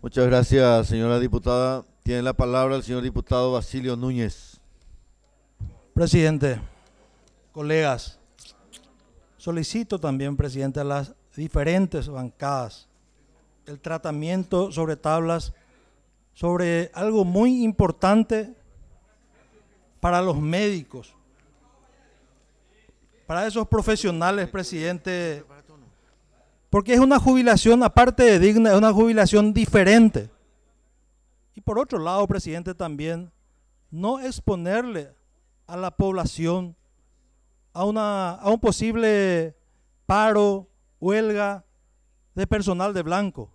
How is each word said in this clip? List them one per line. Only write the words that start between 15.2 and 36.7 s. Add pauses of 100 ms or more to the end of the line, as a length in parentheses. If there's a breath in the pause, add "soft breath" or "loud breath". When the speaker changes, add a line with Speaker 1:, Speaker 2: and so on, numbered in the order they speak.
Speaker 2:
sobre
algo
muy
importante (1500)
para
los
médicos, (2000)
para
esos
profesionales,
presidente, (1300)
porque
es
una
jubilación,
aparte
de
digna,
es
una
jubilación
diferente. (1200)
Y
por
otro
lado,
presidente,
también (600)
no
exponerle (540)
a
la
población (960)